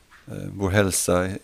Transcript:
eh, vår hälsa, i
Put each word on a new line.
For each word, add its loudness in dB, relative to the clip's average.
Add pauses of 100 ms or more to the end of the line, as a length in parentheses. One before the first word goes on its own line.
(260)
eh, -14 (220)
vår -2
hälsa, 2
i -8